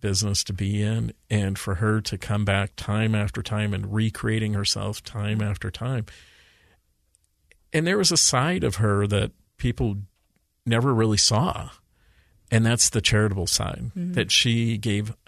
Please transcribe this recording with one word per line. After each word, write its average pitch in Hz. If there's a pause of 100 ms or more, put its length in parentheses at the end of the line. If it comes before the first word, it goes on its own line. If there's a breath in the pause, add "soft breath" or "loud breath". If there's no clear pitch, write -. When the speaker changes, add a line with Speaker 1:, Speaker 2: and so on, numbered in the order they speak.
Speaker 1:
business 98
to -
be 101
in. 113 (180)
And 98
for 95
her 107
to 104
come 104
back 101
time 110
after 104
time 104
and 101
recreating 110
herself 101
time 107
after 101
time. 120 (1700 loud breath)
And 160
there 190
was 175
a 170
side 151
of 104
her 101
that 104 (260)
people 117 (680)
never 117
really 110
saw. - (800)
And 113
that's 117
the 113
charitable 101
side, 107
Speaker 2:
Mm-hmm. 180
Speaker 1:
that 117
she 117
gave 107 (140)